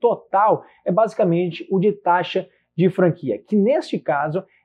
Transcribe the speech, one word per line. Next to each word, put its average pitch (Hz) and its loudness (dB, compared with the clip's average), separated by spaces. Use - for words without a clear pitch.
total 208 0
é 196 -2
basicamente 180 -2
o 190 0
de 208 2
taxa 180 -2
de 180 2
franquia, 156 -2
que - -4
neste 240 0
caso 151 -2